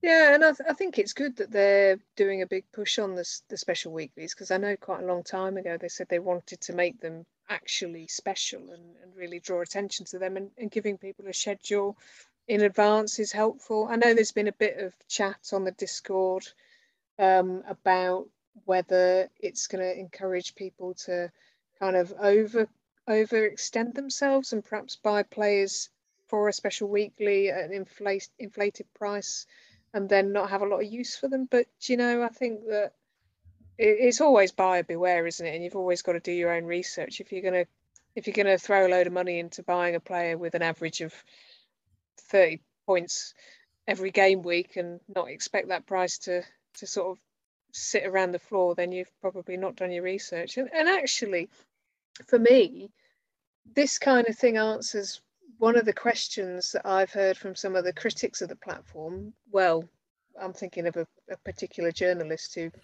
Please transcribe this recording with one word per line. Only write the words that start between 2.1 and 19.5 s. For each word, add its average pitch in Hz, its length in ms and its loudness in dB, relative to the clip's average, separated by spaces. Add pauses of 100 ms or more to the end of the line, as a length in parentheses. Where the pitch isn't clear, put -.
doing 196 260 0
a 180 40 -4
big 190 260 -6
push - 260 -4
on 196 160 -4
this, 175 360 -8
the 208 80 -10
special 170 340 -6
weeklies, 160 400 -10
'cause - 180 -10
I 185 60 0
know 202 200 -2
quite 180 260 -8
a 185 40 -6
long 180 160 -2
time 190 360 -6
ago 180 180 -6
they 170 120 -10
said - 200 -12
they 175 100 0
wanted 175 440 -6
to - 100 -12
make 175 280 -2
them 165 260 -12 (220)
actually 170 600 -8
special - 520 -6 (100)
and, 170 320 -20
and 180 120 -20
really 175 240 -12
draw 175 220 -4
attention 196 460 -8
to 185 120 -12
them, 190 180 -4
and, 196 220 -8
and 220 120 -8
giving 208 280 -4
people 196 300 -16
a 185 60 -12
schedule 202 600 -4 (520)
in 208 140 2
advance 208 580 4
is 208 100 -2
helpful. 214 600 -2
I 233 60 -2
know 233 180 6
there's 220 180 4
been 208 160 0
a 196 40 -4
bit 208 260 -2
of 190 140 -8 (140)
chat - 460 -4
on 196 120 -2
the 185 80 -2
Discord, 190 760 -4 (720)
um, 185 480 4
about 185 580 0 (380)
whether 185 640 2 (100)
it's - 300 -8